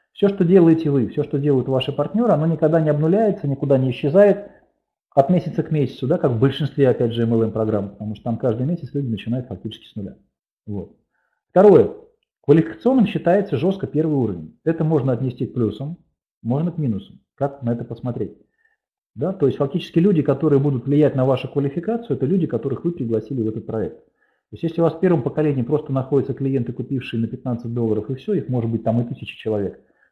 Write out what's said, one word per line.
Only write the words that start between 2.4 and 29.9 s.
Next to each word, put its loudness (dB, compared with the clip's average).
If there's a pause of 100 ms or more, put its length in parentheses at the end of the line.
никогда 2
не 2
обнуляется, 2
никуда 2
не 2
исчезает 4 (640)
от 4
месяца 0
к -8
месяцу, -2
да, 2
как 0
в 0
большинстве, 2
опять 0
же, 0
M 0
L 2
M-программ, -2
потому -10
что -14
там -4
каждый -2
месяц -6
люди -4
начинают -6
фактически -12
с -18
нуля. -12 (500)
Вот. -10 (540)
Второе. 6 (520)
Квалификационным 4
считается 0
жёстко -2
первый 0
уровень. -4
Это 0
можно 2
отнести -4
к -8
плюсам, -4 (460)
можно -2
к -18
минусам. -4 (140)
Как -6
на -2
это -6
посмотреть? -8 (800)
Да, -4
то -2
есть 0
фактически -2
люди, 4
которые 2
будут 0
влиять 4
на 2
вашу 0
квалификацию, -4
это -4
люди, 0
которых -4
вы -2
пригласили -4
в 0
этот -6
проект. -6
То -20
есть -14
если -2
у 4
вас 2
в -14
первом 2
поколении -2
просто -2
находятся 0
клиенты, -2
купившие -6
на -2
пятнадцать -6
долларов, -2
и -4
всё, -4
их -2
может -2
быть -2
там 2
и 0
тысяча -12
человек, -4 (320)